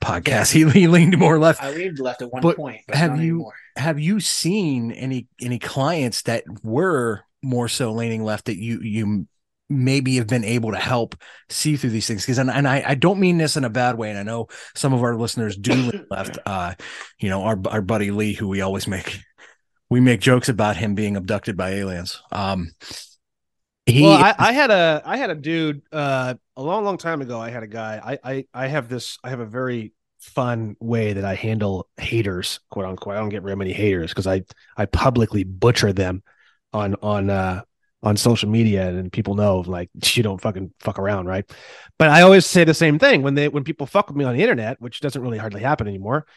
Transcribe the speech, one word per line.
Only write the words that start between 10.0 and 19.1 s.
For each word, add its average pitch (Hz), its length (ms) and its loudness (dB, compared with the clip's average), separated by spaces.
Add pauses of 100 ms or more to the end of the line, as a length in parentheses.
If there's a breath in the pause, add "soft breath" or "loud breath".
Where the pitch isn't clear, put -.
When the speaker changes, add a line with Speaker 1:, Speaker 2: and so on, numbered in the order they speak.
Speaker 1:
have 113 100 0
been 117 160 0
able 110 280 -2
to 104 60 -4
help 123 380 -2 (340 soft breath)
see - 260 -2
through 135 140 -2
these 110 160 -2
things? 104 200 -6
'Cause, 123 120 -2
and, 127 140 0
and 139 160 0
I, 131 180 0
I 139 100 0
don't 180 240 2
mean 180 180 4
this 156 200 0
in 135 60 0
a 120 60 -2
bad 123 280 0
way, 107 140 -6
and 101 80 -8
I 98 40 -8
know 113 240 -6 (280 loud breath)
some 139 180 0
of 120 80 2
our 120 140 0
listeners 110 420 -4
do 104 160 0
lean 120 340 -2
<coughs> - 40 -16
left. 95 340 -8
Uh, 90 300 -4 (440 loud breath)
you 104 100 -2
know, 95 140 -2
our, 110 160 0 (100)
our 107 120 -2
buddy 101 300 -2
Lee, 104 220 -2
who 101 140 -6
we 98 140 -2
always 98 260 -4
make, 92 340 -8 (680 soft breath)